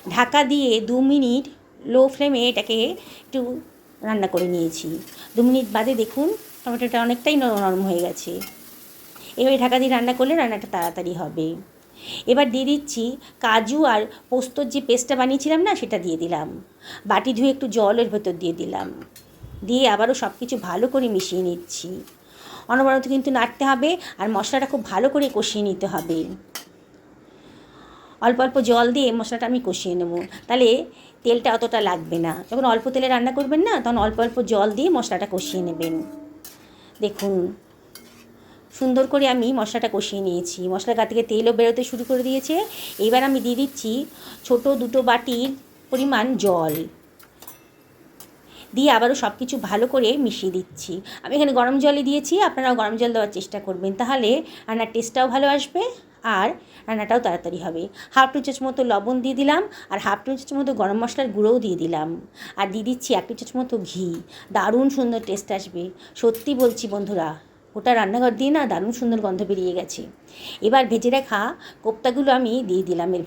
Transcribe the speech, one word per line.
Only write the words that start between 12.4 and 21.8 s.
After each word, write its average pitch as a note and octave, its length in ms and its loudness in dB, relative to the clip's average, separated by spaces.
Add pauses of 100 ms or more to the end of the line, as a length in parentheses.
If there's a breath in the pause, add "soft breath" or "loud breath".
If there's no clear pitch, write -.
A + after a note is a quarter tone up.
দিয়ে C4 140 0
দিচ্ছি C#4+ 380 -2 (360 loud breath)
কাজু A3+ 460 2
আর A3 160 4 (280 loud breath)
পোস্তর B3+ 440 -2
যে C#4 80 -2
পেস্টটা B3 340 0
বানিয়েছিলাম C#4 520 2
না, G#4 80 2
সেটা A3+ 240 -4
দিয়ে E3+ 180 -4
দিলাম। E3 300 -4 (580 loud breath)
বাটি G#3+ 280 2
ধুয়ে C4 220 4
একটু C4+ 120 -6
জল G#3+ 320 4
এর A3+ 100 2
ভেতর G3+ 320 -2
দিয়ে E3+ 200 -2
দিলাম, F#3 260 -6 (800)
দিয়ে B3 180 2 (100)
আবারও A#3 200 4
সব A#3+ 240 -4
কিছু B3 180 -6 (120)
ভালো F#3+ 200 0
করে B3+ 220 2
মিশিয়ে F#3 380 0
নিচ্ছি। F3 420 -6 (800 loud breath)